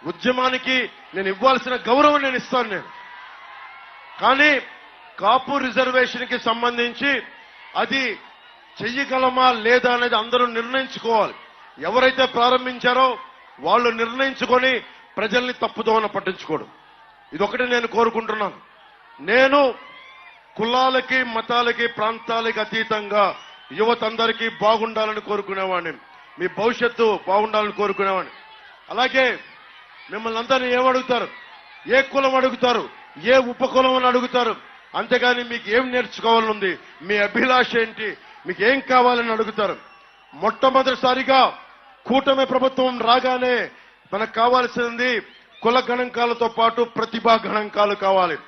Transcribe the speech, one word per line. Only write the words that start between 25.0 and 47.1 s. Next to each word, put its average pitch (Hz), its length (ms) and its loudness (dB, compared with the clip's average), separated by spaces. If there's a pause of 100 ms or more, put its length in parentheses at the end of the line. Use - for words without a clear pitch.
కోరుకునేవాడిని, 190 680 -4 (400)
మీ 180 80 -4 (120)
భవిష్యత్తు 233 480 0 (220)
బాగుండాలని 214 500 0
కోరుకునేవాడిని. 196 540 -2 (600)
అలాగే 262 320 0 (840)
మిమ్మల్ని 226 320 -6
అందరినీ 254 260 0 (100)
ఏమడుగుతారు, 254 480 0 (680)
ఏ 262 40 6 (140)
కులం 269 260 2
అడుగుతారు, 247 440 0 (480)
ఏ 262 40 8 (160)
ఉపకులం 262 480 2
అని 254 120 4
అడుగుతారు, 247 440 0 (440)
అంతేగాని 240 520 0
మీకు 233 160 -10 (100)
ఏం 262 80 2 (100)
నేర్చుకోవాలని 226 600 2
ఉంది, 196 160 -2 (360)
మీ 208 100 -2 (100)
అభిలాష 247 420 2 (140)
ఏంటి, 220 260 -8 (380)
మీకు 185 240 -4
ఏం 269 80 2 (140)
కావాలని 240 440 4
అడుగుతారు. 208 400 -2 (680)
మొట్టమొదటిసారిగా 262 960 2 (680)
కూటమి 269 400 2
ప్రభుత్వం 254 460 0 (140)
రాగానే 247 460 2 (580)
మనకు 220 260 -4
కావాల్సింది 240 720 0 (520)
కుల 233 140 2 (100)
గణాంకాలతో 240 600 -2 (100)
పాటు 226 240 2 (140)
ప్రతిభా 226 400 0 (100)